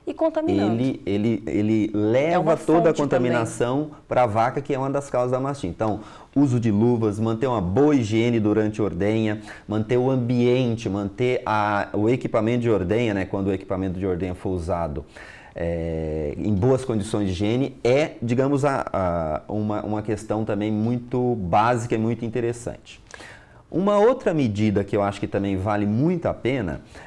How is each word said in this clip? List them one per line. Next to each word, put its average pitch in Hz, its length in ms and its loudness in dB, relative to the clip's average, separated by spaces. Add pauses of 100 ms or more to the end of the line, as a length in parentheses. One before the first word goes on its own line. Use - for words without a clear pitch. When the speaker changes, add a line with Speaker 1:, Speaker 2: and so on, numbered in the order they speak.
Speaker 1:
e 302 80 -6
contaminando. 311 600 0
Speaker 2:
Ele, 127 300 -2
ele, 104 400 0
ele 104 480 2
leva 120 420 2
Speaker 1:
É 180 40 4
uma 160 180 2
Speaker 2:
toda 165 340 4
a - 20 2
Speaker 1:
fonte - 80 0
Speaker 2:
contaminação 123 840 0
Speaker 1:
também. 151 120 -14 (100)
Speaker 2:
pra 123 200 4
vaca, 117 340 0
que 135 120 -6
é 135 60 -2
uma 135 120 -2
das 139 200 -4
causas 123 220 0
da 127 80 0
mastite. 135 340 -4
Então, 107 280 -2 (340)
uso 131 240 4
de 113 100 2
luvas, 110 480 2
manter 113 300 0
uma 117 120 0
boa 127 360 4
higiene 117 420 2
durante 107 420 2
a 107 40 2
ordenha, 107 560 0 (260)
manter 110 300 0
o 123 120 2
ambiente, 123 800 2
manter 101 560 -2
a, 104 500 0
o 104 140 2
equipamento 123 520 0
de 120 100 0
ordenha, 107 420 2
né, 95 120 -2
quando 95 240 -2
o 101 40 0
equipamento 95 460 -4
de 95 80 -4
ordenha 90 300 -2
for 101 140 -6
usado, 85 540 -4 (520)
é, 80 800 -4
em 101 160 -2
boas 127 320 2
condições 104 420 -2
de 95 60 -2
higiene, 107 520 -2
é, 139 360 2
digamos, 131 440 0
a, 139 280 0
a, 85 540 0
uma, 104 360 -4
uma 104 200 -4
questão 107 420 -4
também 107 280 -2
muito 120 640 0
básica 110 580 2
e 113 40 0
muito 117 260 0
interessante. 117 760 -6 (680)
Uma 196 280 2
outra 226 360 4
medida 107 480 2
que 98 140 -2
eu 101 80 2
acho 98 160 -2
que 101 80 -4
também 98 280 -2
vale 104 300 0
muito 151 400 0
a 90 80 0
pena 113 460 -4 (260)